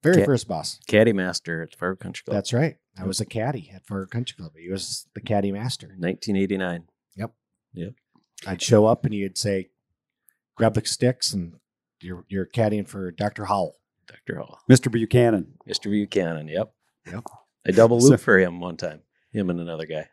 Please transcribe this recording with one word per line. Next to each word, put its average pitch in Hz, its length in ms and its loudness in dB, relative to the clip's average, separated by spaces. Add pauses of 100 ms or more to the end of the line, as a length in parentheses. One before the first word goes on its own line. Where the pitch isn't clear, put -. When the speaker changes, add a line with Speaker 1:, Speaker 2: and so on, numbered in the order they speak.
Speaker 1:
Very 165 200 6
Speaker 2:
Ca- 101 40 4
Speaker 1:
first 127 220 2
boss. 78 400 -6
Speaker 2:
Caddy 113 240 6
master 87 500 -4
at - 140 -14
Fargo 92 260 -4
Country - 220 -12
Club. - 140 -6
Speaker 1:
That's 101 160 -4
right. 143 240 0 (200)
I 95 60 -12
was 95 160 -4
a 107 60 -4
caddy 117 500 -6
at - 100 -20
Fargo 98 220 -8
Country 120 300 -8
Club. 80 200 -16
He 85 140 -16
was - 420 -8
the 107 80 -14
caddy 101 300 -2
master. 107 480 -8
Speaker 2:
Nineteen 92 380 -4
eighty-nine. 95 480 -2 (300)
Speaker 1:
Yep. 107 160 -10 (420)
Speaker 2:
Yep. 95 200 -12 (540)
Speaker 1:
I'd 90 140 -8
show 107 240 6
up 117 200 2
and 104 80 -2
he'd 98 240 -6
say, 98 320 -4 (840)
"Grab 113 180 2
the 110 120 -2
sticks - 480 0
and 85 200 -6 (480)
you're, 90 260 -14
you're 95 200 -4
caddying 107 400 0
for 95 240 -10
Doctor 101 340 -6
Howell." 98 300 -2 (320)
Speaker 2:
Doctor - 300 -12
Howell. - 300 -14
Speaker 3:
Mister 127 220 6
Buchanan. 113 640 2 (120)
Speaker 2:
Mister 107 240 -6
Buchanan, 90 580 -2
yep. 90 260 -4 (320)
Speaker 1:
Yep. 101 200 -14 (420)
Speaker 2:
I - 40 0
double 113 300 6
Speaker 3:
So 135 80 8
Speaker 2:
looped 123 140 6
for 101 160 6
him 87 200 2
one 87 180 -8
time, 78 240 -10 (300)
him 98 200 -2
and 87 80 -4
another 82 260 -8
guy. 78 280 -8